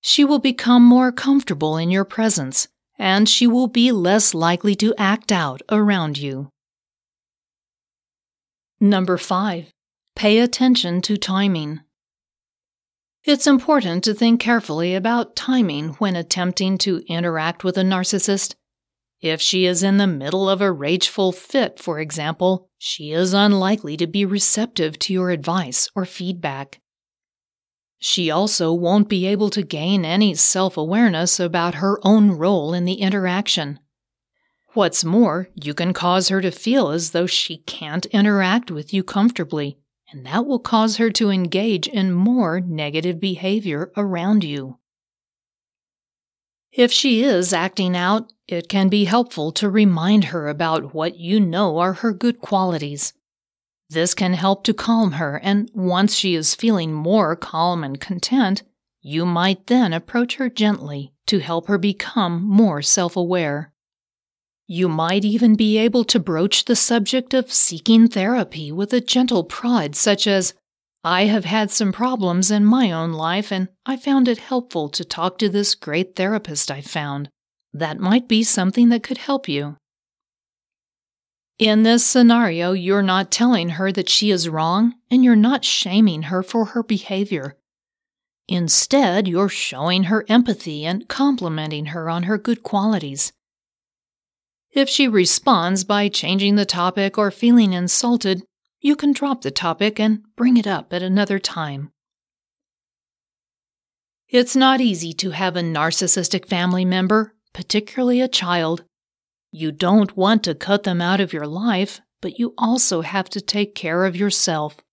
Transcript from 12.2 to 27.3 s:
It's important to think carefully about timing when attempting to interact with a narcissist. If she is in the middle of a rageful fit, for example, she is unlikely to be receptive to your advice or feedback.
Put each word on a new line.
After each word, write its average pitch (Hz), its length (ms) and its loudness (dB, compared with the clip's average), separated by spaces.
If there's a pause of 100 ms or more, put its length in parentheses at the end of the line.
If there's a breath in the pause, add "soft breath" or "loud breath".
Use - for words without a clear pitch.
It's 285 240 2
important 254 580 2
to 214 80 0
think 233 280 2
carefully 180 540 0
about 226 420 -2
timing 165 580 -2
when 196 220 -2
attempting 180 640 -2
to 185 280 -2
interact 165 580 -4
with 185 140 0
a 190 40 2
narcissist. 190 720 0 (680)
If 156 200 -4
she 185 240 0
is 180 180 0
in 196 140 2
the 202 100 2
middle 175 440 -2
of 196 100 0
a 202 100 0
rageful 180 640 -2
fit, - 480 -4
for 160 180 -6
example, 160 760 -2
she - 360 -10
is 180 200 0
unlikely 202 640 0
to 170 100 -2
be 196 200 -2
receptive 190 720 -2
to - 160 -4
your 180 160 -2
advice 170 680 -2
or 190 80 -4
feedback. 160 760 -10 (1160)